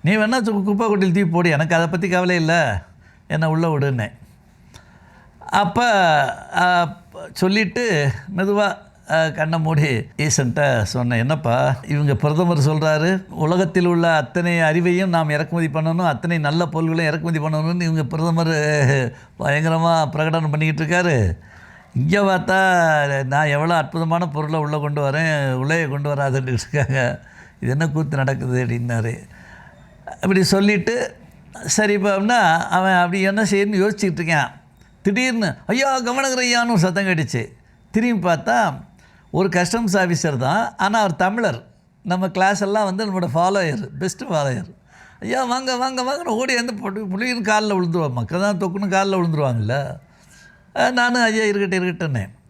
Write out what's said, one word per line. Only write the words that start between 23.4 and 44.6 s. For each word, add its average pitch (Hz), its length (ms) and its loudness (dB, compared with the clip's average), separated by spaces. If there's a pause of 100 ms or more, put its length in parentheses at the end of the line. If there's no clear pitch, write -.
எவ்வளோ 151 280 0
அற்புதமான 165 540 -2
பொருளை 151 320 -4
உள்ள 151 180 -2
கொண்டு 147 320 -2
வரேன், 147 420 0
உள்ளே 147 340 0
கொண்டு 143 280 -4
வராதுன்னு 139 320 0
இருக்காங்க. 131 760 -2 (400)
இது 123 100 -2
என்ன 147 180 0
கூத்து 151 280 -2
நடக்குது?" 127 480 -2
அப்படின்னாரு. 117 640 -4 (800)
அப்படி 190 360 0
சொல்லிட்டு, 202 760 2 (480)
சரி, 208 280 0
இப்ப 196 280 2
அப்படின்னா 202 380 4
அவன் 185 360 0
அப்படி 180 260 2
என்ன 196 220 0
செய்யணும்னு 202 460 2
யோசிச்சுக்கிட்டு 196 320 -2
இருக்கான். 156 300 0 (520)
திடீர்னு, 220 520 0 (120)
"ஐயா, 262 340 0
கவனகர் 254 440 -2
ஐயான்னு" 240 260 2
ஒரு 220 80 2
சத்தம் 185 280 2
கேட்டுச்சு. 151 400 -2 (440)
திரும்பி 220 380 0
பார்த்தா 175 520 0 (500)
ஒரு 185 180 0
கஸ்டம்ஸ் 180 440 0
ஆஃபீஸர் 175 440 0
தான், 147 400 -2
ஆனா 202 220 0
அவர் 190 180 0
தமிழர். 190 500 -2 (360)
நம்ம 185 260 -2
கிளாஸ் 190 320 0
எல்லாம் 202 240 0
வந்து 196 220 -4
நம்மளோட 185 280 -4
ஃபாலோயர், 170 540 0 (100)
பெஸ்ட் 175 260 -6
ஃபாலோயர். 143 500 -4 (460)